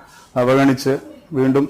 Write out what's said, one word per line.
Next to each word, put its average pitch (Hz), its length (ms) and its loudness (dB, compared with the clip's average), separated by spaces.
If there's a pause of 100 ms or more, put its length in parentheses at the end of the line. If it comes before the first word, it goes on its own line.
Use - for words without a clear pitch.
(360)
അവഗണിച്ച് 135 640 0 (340)
വീണ്ടും 135 380 0